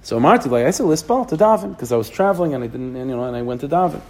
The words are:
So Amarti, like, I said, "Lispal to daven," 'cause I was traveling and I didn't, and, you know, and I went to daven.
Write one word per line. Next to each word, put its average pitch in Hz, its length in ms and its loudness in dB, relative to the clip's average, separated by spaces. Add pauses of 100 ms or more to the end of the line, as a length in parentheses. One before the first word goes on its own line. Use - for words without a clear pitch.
So 117 100 -2
Amarti, 156 320 4
like, 120 160 2
I 165 60 4
said, 220 140 -2
"Lispal 233 420 0
to - 80 -2
daven," 202 420 2
'cause 123 140 -6
I 120 60 2
was 110 120 -2
traveling 180 440 0
and 123 100 -4
I 117 40 -6
didn't, 127 280 -10
and, 127 140 -8
you 123 80 -4
know, 123 80 -4
and 123 100 -6
I 120 60 -6
went 123 180 -4
to 143 80 -8
daven. 170 320 0 (100)